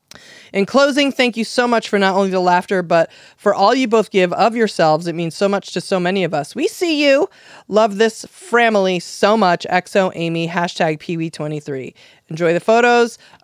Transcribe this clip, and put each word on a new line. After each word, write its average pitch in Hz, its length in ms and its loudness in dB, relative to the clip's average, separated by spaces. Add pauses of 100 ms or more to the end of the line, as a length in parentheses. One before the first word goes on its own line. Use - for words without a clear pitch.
(540)
In 196 120 0
closing, 277 460 2
thank 247 240 0
you 220 80 -4
so 247 240 -2
much 233 220 0
for 208 100 0
not 190 160 2
only 196 140 0
the 185 100 -2
laughter, 180 420 0
but 165 300 0 (240)
for 202 180 0
all 196 220 2
you 262 140 0
both 220 220 2
give 180 200 2
of 220 240 0
yourselves. 175 520 2
It 165 80 -6
means 165 200 -4
so 202 140 0
much 196 240 -4
to 180 80 -4
so 190 180 -2
many 190 240 0
of 160 100 -2
us. 143 220 -6
We 311 140 -2
see 311 360 -2
you. 285 220 4 (400)
Love 208 300 2
this 220 320 0
family 202 720 0
so - 340 0
much. 180 340 0
X - 280 -4
O 185 180 0
Amy, 165 320 -4
hashtag 170 540 -2
P 175 140 -8
W 165 140 -6
twenty-three. 151 640 -10 (360)
Enjoy 165 240 0
the 175 80 0
photos. 240 560 2 (260)